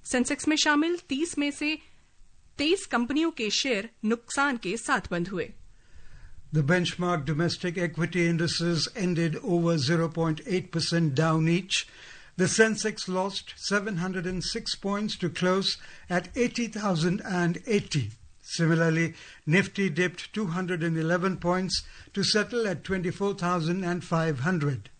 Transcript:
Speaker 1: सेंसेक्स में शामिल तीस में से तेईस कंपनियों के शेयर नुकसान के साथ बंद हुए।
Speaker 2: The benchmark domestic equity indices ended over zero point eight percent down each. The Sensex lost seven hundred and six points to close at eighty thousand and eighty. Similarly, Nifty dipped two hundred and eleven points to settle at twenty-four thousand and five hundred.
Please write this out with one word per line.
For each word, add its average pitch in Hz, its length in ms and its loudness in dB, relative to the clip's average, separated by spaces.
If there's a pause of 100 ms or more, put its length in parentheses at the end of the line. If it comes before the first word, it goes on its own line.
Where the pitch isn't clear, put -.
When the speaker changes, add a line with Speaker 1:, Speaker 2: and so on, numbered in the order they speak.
Speaker 1:
सेंसेक्स 254 440 0
में 311 80 4
शामिल 311 420 2 (100)
तीस 294 300 -2
में 285 120 0
से 302 280 -4 (800)
तेईस 320 280 2
कंपनियों 269 440 2
के 220 200 -4
शेयर 226 400 0 (140)
नुकसान 240 520 0
के 202 200 -4
साथ 240 240 0 (100)
बंद 175 180 -2
हुए। 185 240 -6 (1000)
Speaker 2:
The 156 120 4
benchmark 175 600 2
domestic 170 520 0
equity 170 540 0
indices 170 640 0
ended 170 480 0
over 170 340 2
zero 165 300 2 (100)
point 160 300 0
eight 185 240 -2
percent 165 420 2
down 160 340 4
each. 175 400 0 (520)
The 180 80 4
Sensex 220 600 2
lost 185 440 -4 (200)
seven 202 240 0
hundred 180 300 -2
and 185 180 -4
six - 300 -6 (120)
points 202 300 -2
to 175 140 -2
close 185 460 2 (340)
at 175 260 0
eighty 240 320 0
thousand 190 540 0 (140)
and 175 300 2
eighty. 202 360 0 (560)
Similarly, 165 480 4 (420)
Nifty 190 400 4
dipped 175 460 -2
two 208 140 -2
hundred 175 340 -2
and 165 160 0
eleven 175 400 0
points 180 420 0 (340)
to 196 100 0
settle 220 420 2
at 170 180 -4
twenty-four 190 500 -2
thousand 175 500 0
and 175 200 -2
five 160 400 0
hundred. 143 560 0